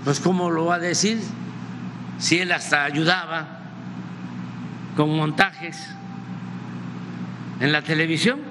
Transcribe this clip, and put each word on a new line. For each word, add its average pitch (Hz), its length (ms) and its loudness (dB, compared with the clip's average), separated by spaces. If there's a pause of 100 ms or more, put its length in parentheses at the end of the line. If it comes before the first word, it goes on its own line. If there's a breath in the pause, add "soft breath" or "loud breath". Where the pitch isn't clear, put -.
Pues, 139 140 2
¿cómo 180 320 4
lo 165 140 2
va 170 100 4
a 175 60 2
decir 190 400 2 (960)
si 165 220 4
él 185 100 0
hasta 151 320 4
ayudaba 160 640 2 (1500)
con 151 200 4
montajes 160 800 0 (1700)
en 139 100 6
la 151 120 4
televisión? 165 580 2 (100)